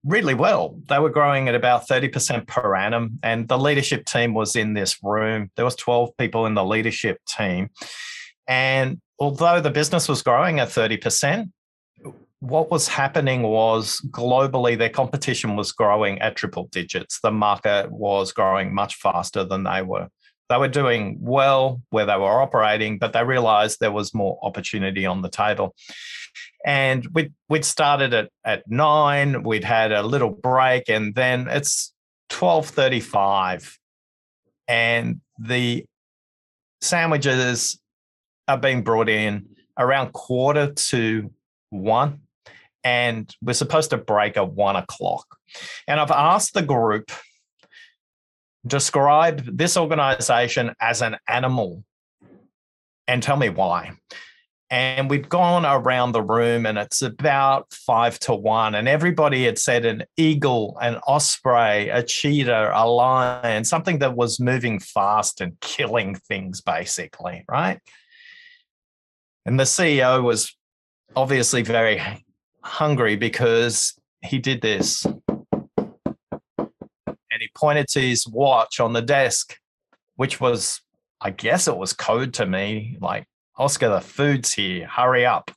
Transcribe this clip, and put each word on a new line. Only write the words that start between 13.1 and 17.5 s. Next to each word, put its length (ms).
was 580
globally, 680
their 100
competition 680
was 180
growing 480
at 140
triple 380
digits. 500
The 80
market 640